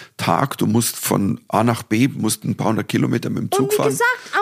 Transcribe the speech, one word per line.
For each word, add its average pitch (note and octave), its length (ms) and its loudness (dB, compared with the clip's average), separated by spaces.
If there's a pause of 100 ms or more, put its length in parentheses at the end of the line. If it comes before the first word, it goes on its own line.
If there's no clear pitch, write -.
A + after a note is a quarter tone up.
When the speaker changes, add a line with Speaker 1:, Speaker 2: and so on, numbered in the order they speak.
(180)
Speaker 1:
Tag, - 400 0
du - 100 0
musst A2+ 300 0
von G2 500 0
A G#2+ 160 2
nach A#2 200 0
B, A2+ 240 2
musst A2+ 360 -4
ein G#2+ 120 -2
paar - 140 -2
hundert G#2+ 200 0
Kilometer - 400 0
mit - 140 -2
dem - 80 -6
Zug G4 100 2
Speaker 2:
Und G4+ 120 0
wie - 20 2
Speaker 1:
fahren. G#4+ 140 2
Speaker 2:
gesagt, A#4 200 2 (320)